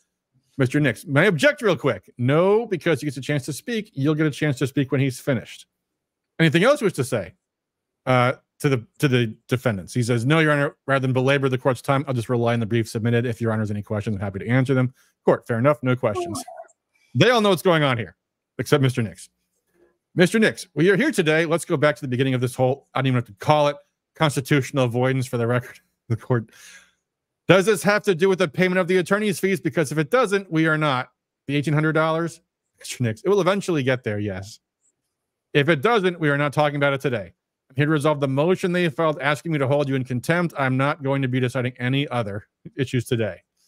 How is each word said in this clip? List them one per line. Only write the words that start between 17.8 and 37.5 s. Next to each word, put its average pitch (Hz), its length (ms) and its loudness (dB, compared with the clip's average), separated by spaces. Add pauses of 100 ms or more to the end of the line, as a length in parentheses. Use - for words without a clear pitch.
on 131 140 2
here, 101 180 -10 (420)
except 135 240 2
Mister 127 200 2
Nix. - 280 -8 (840)
Mister 175 240 4
Nix, 170 340 0
we 160 160 2
are 196 60 4
here 262 160 2
today. 160 340 2
Let's 160 200 -2
go 170 100 -2
back 147 220 2
to - 40 -20
the 143 60 -8
beginning 131 260 0
of 127 60 0
this 123 160 -2
whole, 127 380 0
I 127 60 -2
don't 131 80 0
even 127 80 2
know 123 40 0
what - 80 -4
to 101 60 -20
call 151 340 2
it, 143 80 0 (400)
constitutional 139 720 0
avoidance 127 420 0
for 123 100 -6
the 117 100 0
record. 123 380 -2
<laughs> - 40 -20 (180)
The 113 80 -2
court, 117 360 -4 (960)
"Does 180 180 6
this 208 160 2
have 208 220 0
to 202 100 2
do 180 160 2
with 190 80 2
the 180 100 2
payment 185 300 0
of 180 100 0
the 185 100 2
attorney's 202 420 -2
fees? 190 200 0
Because 156 320 -4
if 151 60 -6
it 156 140 -2
doesn't, 202 400 0
we 160 160 2
are 156 100 2
not." 139 340 -2 (360)
The 139 80 -2
eighteen 147 180 0
hundred 156 200 2
dollars? 160 480 -2 (360)
Mister - 260 -8
Nix, 110 180 -4
"It 175 80 0
will 196 120 4
eventually 180 400 0
get 127 220 0
there, 104 160 -4
yes. 98 400 -8 (920)
If 143 140 2
it 156 140 2
doesn't, 185 380 2
we 156 100 0
are 139 80 2
not 147 160 -2
talking 147 220 2
about 143 180 0
it 135 80 -4
today. 110 320 -6 (360)